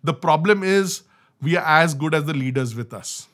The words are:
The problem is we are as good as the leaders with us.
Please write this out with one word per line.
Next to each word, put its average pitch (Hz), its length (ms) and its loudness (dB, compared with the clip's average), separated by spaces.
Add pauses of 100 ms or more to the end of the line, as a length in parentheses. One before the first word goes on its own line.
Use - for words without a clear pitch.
The 151 100 -2
problem 180 500 2
is 190 380 0 (400)
we 170 160 0
are 160 80 -2
as 160 280 4
good 151 220 -2
as 151 80 2
the 156 100 -4
leaders 131 400 -2
with 117 200 -10
us. - 400 -14